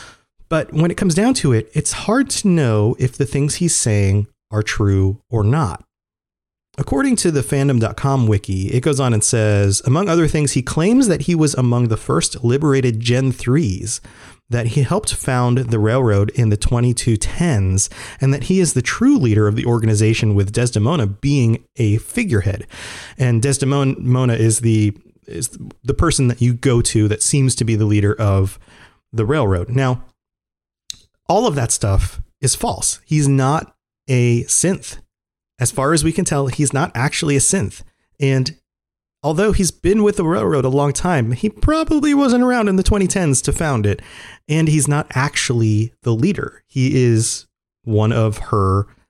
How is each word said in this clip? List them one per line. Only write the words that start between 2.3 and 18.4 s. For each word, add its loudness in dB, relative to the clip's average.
to -2
know 2
if -2
the 0
things -2
he's 0
saying 0
are -2
true 0
or 0
not. -2
According 0
to 0
the 0
fandom 0
dot -2
com 0
wiki, -2
it 0
goes 0
on 0
and 2
says, 2
among 2
other 2
things, 0
he 0
claims 2
that 0
he 0
was 2
among 2
the 0
first -4
liberated 2
Gen 0
threes, -2
that -2
he 0
helped -2
found 0
the 0
Railroad 2
in 0
the 2
twenty-two 0
tens, 0
and 2
that -2